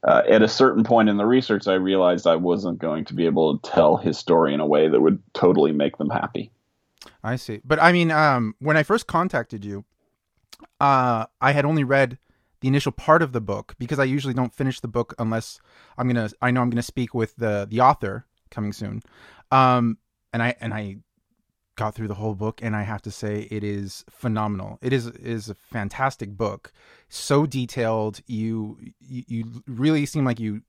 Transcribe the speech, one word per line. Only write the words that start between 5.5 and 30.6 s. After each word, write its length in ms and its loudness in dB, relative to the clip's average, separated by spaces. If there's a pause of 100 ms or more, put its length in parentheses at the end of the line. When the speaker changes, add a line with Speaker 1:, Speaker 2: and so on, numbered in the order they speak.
Speaker 1:
make 240 -2
them 120 -4
happy. 420 -6 (720)
Speaker 2:
I 120 -4
see. 280 -10
But 180 0
I 100 8
mean, 180 2
um, 500 2
when 180 2
I 60 4
first 240 -2
contacted 560 -4
you, 220 -10 (920)
uh, 480 2 (120)
I 120 2
had 140 2
only 180 2
read 340 2 (440)
the 60 -2
initial 240 2
part 300 4
of 100 -2
the 100 -4
book 380 -8
because 200 -6
I 40 4
usually 300 -2
don't 200 -2
finish 280 -6
the 60 -10
book 300 -4
unless 420 -6 (380)
I'm 100 -2
gonna, 220 0 (120)
I 100 0
know 100 0
I'm 80 0
gonna 140 -2
speak 300 -8
with 240 -4
the, 320 -2
the 120 -2
author 440 2 (240)
coming 240 -6
soon. 280 -10 (500)
Um, 460 4 (360)
and 80 -2
I, 200 -2
and 120 -8
I 240 -10 (800)
got 200 -6
through 120 -8
the 60 -6
whole 220 -6
book, 280 -6
and 120 -4
I 80 -4
have 180 -8
to 100 -12
say 400 -6
it 140 -6
is 440 -8
phenomenal. 720 -4
It 120 -2
is, 140 -2
is 420 -10
a 60 -12
fantastic 720 -6
book, 420 -6 (380)
so 360 2
detailed. 840 -4
You, 500 -6 (220)
you, 280 -14
you 400 -10
really 380 0
seem 180 -4
like 160 -2
you 300 -6